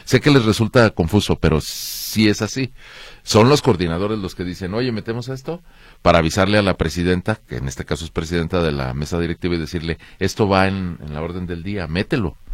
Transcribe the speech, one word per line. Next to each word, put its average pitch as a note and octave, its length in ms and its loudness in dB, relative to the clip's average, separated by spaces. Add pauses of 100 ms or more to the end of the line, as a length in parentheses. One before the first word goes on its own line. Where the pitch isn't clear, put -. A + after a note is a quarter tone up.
Sé - 160 4
que D3+ 100 4
les C3+ 140 6
resulta A2 460 4
confuso, F2+ 460 2
pero D#2 240 2
sí - 680 -2
es G#2 140 0
así. B2+ 300 -4 (500)
Son A2 260 6
los C#3+ 140 4
coordinadores F#2 560 0
los F#2 160 -8
que F#2 100 -8
dicen, F2+ 300 -8
"Oye, B2 180 -2
metemos A#2 360 -8
esto", C3+ 340 -10 (400)
para E2+ 160 6
avisarle F#2+ 400 2
a G#2 40 4
la F#2 140 0
presidenta, F2+ 720 -2
que - 80 -8
en B1+ 120 -6
este - 160 -10
caso D#2+ 200 -6
es D#2+ 60 -12
presidenta E2+ 500 -2
de D#2+ 120 0
la C2+ 200 -4
mesa D2 280 -4
directiva, E2+ 340 -4
y E2+ 40 -2
decirle, D#2+ 400 -6 (200)
"Esto G2 300 0
va F#2+ 180 4
en, F#2+ 340 -4
en D2+ 140 -10
la D2+ 80 -6
orden F2 240 -8
del E2+ 160 -8
día, G2 240 -8
mételo, F#2+ 500 -2 (180)